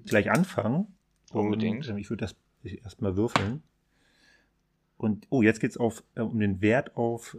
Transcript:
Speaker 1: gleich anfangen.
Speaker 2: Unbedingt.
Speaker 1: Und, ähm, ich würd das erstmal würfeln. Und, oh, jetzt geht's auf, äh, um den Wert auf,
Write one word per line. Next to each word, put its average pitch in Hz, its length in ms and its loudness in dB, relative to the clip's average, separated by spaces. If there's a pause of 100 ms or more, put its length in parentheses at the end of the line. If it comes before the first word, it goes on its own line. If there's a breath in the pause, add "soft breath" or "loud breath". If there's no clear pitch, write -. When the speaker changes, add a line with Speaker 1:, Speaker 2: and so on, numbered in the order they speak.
Speaker 1:
gleich 104 260 4
anfangen. 147 560 2 (440)
Speaker 2:
Unbedingt. 107 540 0
Speaker 1:
Und, 117 60 -8
ähm, 101 60 -6
ich 101 120 -10
würd 107 140 -4
das 98 120 -8 (280)
erstmal 98 520 -6
würfeln. 110 460 0 (1400 soft breath)
Und, 107 320 -2
oh, 131 120 2
jetzt 110 200 4
geht's 127 160 -4
auf, 117 260 -2 (120)
äh, 117 60 -6
um 110 180 -2
den 98 220 0
Wert 113 360 2
auf, 117 420 -4